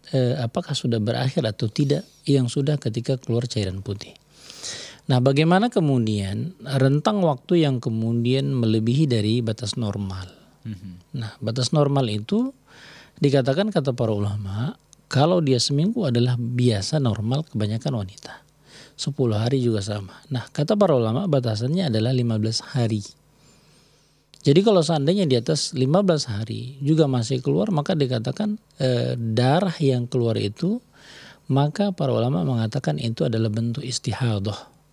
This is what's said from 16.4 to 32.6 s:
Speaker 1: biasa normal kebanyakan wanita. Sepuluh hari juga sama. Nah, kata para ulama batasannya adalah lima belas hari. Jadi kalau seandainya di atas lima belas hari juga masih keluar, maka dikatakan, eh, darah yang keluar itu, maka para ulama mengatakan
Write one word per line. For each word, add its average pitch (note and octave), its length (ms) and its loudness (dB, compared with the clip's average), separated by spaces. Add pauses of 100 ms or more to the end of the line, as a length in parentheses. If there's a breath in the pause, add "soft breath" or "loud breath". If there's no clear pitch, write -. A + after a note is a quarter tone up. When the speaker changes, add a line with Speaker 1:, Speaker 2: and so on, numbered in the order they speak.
Speaker 1:
biasa B2 640 0
normal A#2 480 -2
kebanyakan A2 480 -2
wanita. - 400 -12 (560 loud breath)
Sepuluh B2+ 400 0
hari B2 240 2
juga A2 240 0
sama. G#2 480 -8
Nah, B2 160 -6
kata D#3 240 -2
para G3 240 4
ulama A#2 320 2
batasannya B2+ 640 0
adalah A2+ 240 2
lima A#2 240 0
belas A2 240 -2
hari. A2 400 -2 (1400 soft breath)
Jadi C#3+ 160 6
kalau G3 240 6
seandainya E3 400 2
di B2+ 160 2
atas D3 320 -2
lima D3 320 2
belas E3 240 2
hari A2 560 -6
juga D#3 240 4
masih B2+ 320 -2
keluar, D#3+ 320 0
maka D#3+ 240 0
dikatakan, C3 640 -2 (160)
eh, B2 400 0
darah B2 640 2
yang B2+ 240 2
keluar A#2 320 0
itu, C3+ 480 -4 (640 loud breath)
maka D3 480 0
para C3+ 160 0
ulama C3 320 0
mengatakan C3+ 560 -2